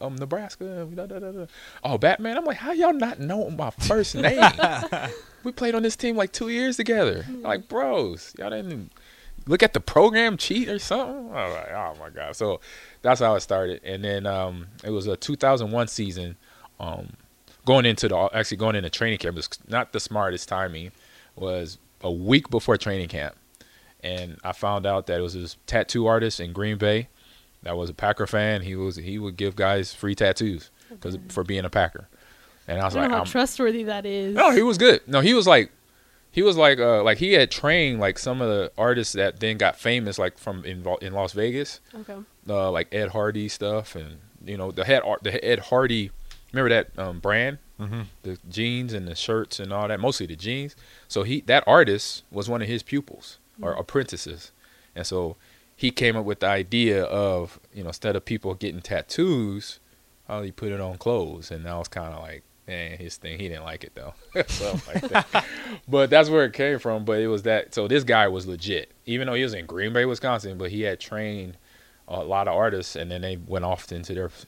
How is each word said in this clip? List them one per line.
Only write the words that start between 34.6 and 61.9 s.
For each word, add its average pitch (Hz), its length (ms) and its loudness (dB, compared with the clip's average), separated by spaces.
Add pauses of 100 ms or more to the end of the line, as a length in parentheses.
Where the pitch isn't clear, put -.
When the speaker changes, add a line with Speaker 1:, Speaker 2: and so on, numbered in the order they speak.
Speaker 1:
was 226 160 4
good. 226 300 10
No, 135 140 4
he 202 120 8
was 208 140 6
like, 127 240 8 (600)
he 170 120 2
was 196 140 6
like, 143 220 8
uh, 117 240 6
like, 107 140 6
he 185 160 2
had 139 160 8
trained, 147 500 2
like, 98 200 0
some 131 220 -2
of 120 80 0
the 101 280 0
artists 120 360 2
that 95 260 0
then 110 180 -2
got 98 200 4
famous, 117 420 0
like, 92 180 0
from 95 280 -10
in, 90 200 -8 (160)
in 95 120 -8
Las 95 200 -2
Vegas. 120 460 -2 (220)
Speaker 3:
Okay. 208 160 -14 (300)
Speaker 1:
Uh, 98 240 0
like 82 220 -4
Ed 104 160 -2
Hardy 107 400 -2
stuff, 107 460 -6
and, 78 220 -14 (280)
you 101 120 -10
know, 95 140 -6
the 92 140 -4
head 131 180 4
ar-, 101 180 -2
the 101 220 -2
Ed 117 160 2
Hardy, 120 520 0 (420)
remember 127 160 2
that, 113 320 2
um, 90 180 -6
brand? 117 380 0 (220)
Speaker 2:
Mm-hmm. 104 220 -8 (220)
Speaker 1:
The 92 140 -10 (120)
jeans 117 440 -4
and 92 140 -6
the 82 80 -10
shirts - 440 -4
and 98 140 -8
all 104 140 -2
that, 104 120 -2
mostly 107 260 -2
the 82 100 -10
jeans. 127 400 -6 (320)
So 98 160 -2
he, 127 240 -2
that 135 200 8
artist 110 640 6
was 101 180 -6
one 117 120 -2
of 104 60 -6
his 113 160 -4
pupils - 540 -8 (240)
or - 140 -2
Speaker 3:
Mm. - 40 -8
Speaker 1:
apprentices. 90 720 -6 (440)
And 85 120 -6
so 87 280 -4 (400)
he 127 160 0
came 117 260 2
up 107 80 -2
with 101 160 -4
the 95 60 2
idea 98 580 2
of, 95 540 -2 (140)
you 101 100 -12
know, 82 60 -8
instead 101 260 -4
of 95 100 -4
people 101 300 -4
getting 90 260 -8
tattoos, 104 1000 -2 (480)
how 107 140 -6
do 101 60 -8
you 95 40 -12
put 104 200 -8
it 98 100 -6
on 92 160 -6
clothes? 85 540 -2
And 82 140 -10
that 87 120 -8
was 85 100 -6
kinda 82 320 -10